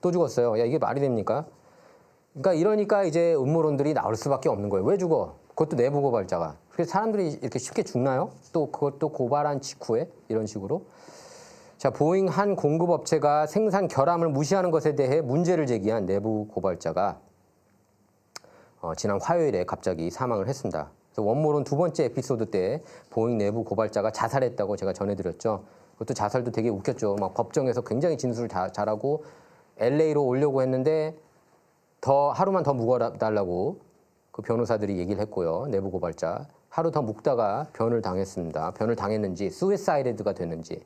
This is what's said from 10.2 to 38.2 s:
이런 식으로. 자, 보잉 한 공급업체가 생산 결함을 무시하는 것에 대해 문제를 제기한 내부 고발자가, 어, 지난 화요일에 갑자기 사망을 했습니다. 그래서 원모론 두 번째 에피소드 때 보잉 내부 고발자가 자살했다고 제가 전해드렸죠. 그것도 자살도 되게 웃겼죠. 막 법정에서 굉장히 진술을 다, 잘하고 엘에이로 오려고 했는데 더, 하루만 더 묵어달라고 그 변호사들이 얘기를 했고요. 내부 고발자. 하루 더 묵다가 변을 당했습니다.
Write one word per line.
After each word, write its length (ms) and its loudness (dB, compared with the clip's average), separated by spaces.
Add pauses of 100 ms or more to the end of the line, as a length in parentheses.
이런 200 -2
식으로. 400 -6 (880)
자, 140 2
보잉 360 2
한 280 2
공급업체가 920 2
생산 420 2
결함을 420 2
무시하는 420 2
것에 240 2
대해 260 2
문제를 460 2
제기한 400 2
내부 400 0
고발자가, 720 -2 (1600)
어, 140 -4
지난 260 -2
화요일에 440 0
갑자기 440 -2
사망을 380 -2
했습니다. 420 -4 (300)
그래서 40 -2
원모론 400 2
두 120 -2
번째 300 2
에피소드 440 -2
때 320 0 (280)
보잉 280 0
내부 260 0
고발자가 480 0
자살했다고 680 0
제가 160 -2
전해드렸죠. 720 -4 (280)
그것도 200 -6
자살도 380 -2
되게 180 0
웃겼죠. 500 -2
막 140 -2
법정에서 480 0
굉장히 360 0
진술을 300 -4
다, 240 -4
잘하고 540 -2 (520)
엘에이로 460 2
오려고 380 2
했는데 560 0 (840)
더, 320 4
하루만 320 2
더 100 2
묵어달라고 1040 0 (520)
그 100 -14
변호사들이 560 0
얘기를 240 -2
했고요. 460 -2
내부 240 -2
고발자. 560 -4 (220)
하루 220 -2
더 100 0
묵다가 720 0
변을 280 0
당했습니다. 680 -4